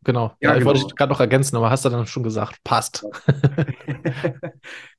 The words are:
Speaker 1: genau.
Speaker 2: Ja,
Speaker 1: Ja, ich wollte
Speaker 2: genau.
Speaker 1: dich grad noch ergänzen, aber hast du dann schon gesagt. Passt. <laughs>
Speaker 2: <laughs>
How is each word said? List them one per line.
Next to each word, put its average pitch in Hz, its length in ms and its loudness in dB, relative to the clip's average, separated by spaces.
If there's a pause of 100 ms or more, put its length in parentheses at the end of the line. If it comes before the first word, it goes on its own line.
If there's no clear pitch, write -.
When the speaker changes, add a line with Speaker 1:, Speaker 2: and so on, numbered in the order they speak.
Speaker 1:
genau. 120 380 -2
Speaker 2:
Ja, 143 100 2
Speaker 1:
Ja, - 60 4
ich 123 80 2
wollte 139 140 4
Speaker 2:
genau. 131 100 -4
Speaker 1:
dich - 60 -18
grad 139 140 2
noch 139 100 0
ergänzen, 131 360 2
aber 113 140 2
hast 135 160 0
du 131 40 2
dann 120 180 -2
schon 131 160 -6
gesagt. 107 400 -6
Passt. - 440 -2 (200)
<laughs> 139 460 2 (300)
Speaker 2:
<laughs> 131 580 -6 (380)